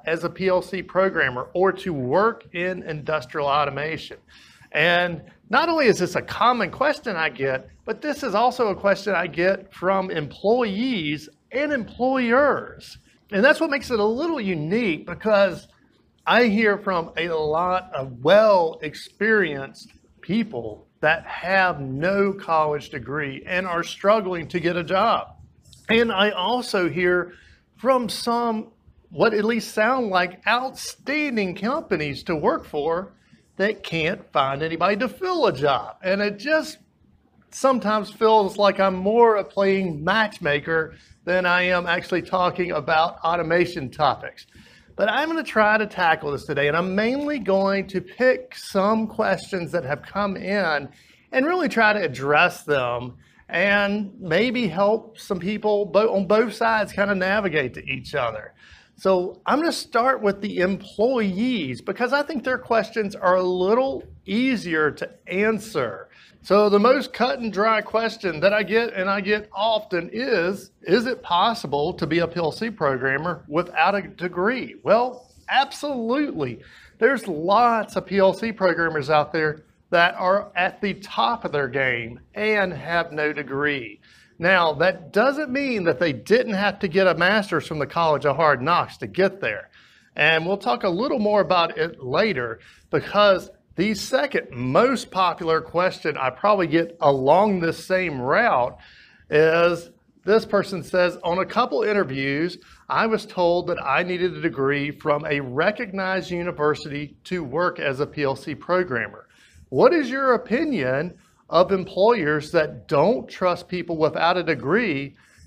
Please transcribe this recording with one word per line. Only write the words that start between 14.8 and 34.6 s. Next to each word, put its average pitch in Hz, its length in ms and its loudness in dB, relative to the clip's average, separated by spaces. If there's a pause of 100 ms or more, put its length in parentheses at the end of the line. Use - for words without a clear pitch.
because 190 600 0 (580)
I 220 200 6
hear 208 340 2
from 175 380 -4
a 170 140 -2
lot 165 640 0
of 135 300 -8
well-experienced 170 1700 2 (320)
people 123 680 -6 (140)
that 156 260 0
have 180 540 0
no 180 540 0
college 156 560 -2
degree 135 540 -8
and 185 220 -4
are 170 160 -2
struggling 185 680 0
to 180 120 -4
get 170 160 0
a 175 80 -4
job. 185 520 0 (520)
And 226 240 2
I 202 180 2
also 196 580 0
hear 180 440 0 (440)
from 247 320 0
some, 233 640 -4 (360)
what 208 260 2
at 202 100 0
least 226 300 -2
sound 226 360 0
like 180 360 -2
outstanding 254 1120 -4
companies 185 680 -4
to 170 120 -2
work 220 280 0
for 165 500 -4 (420)
that 202 260 -2
can't 165 500 -4
find 139 300 0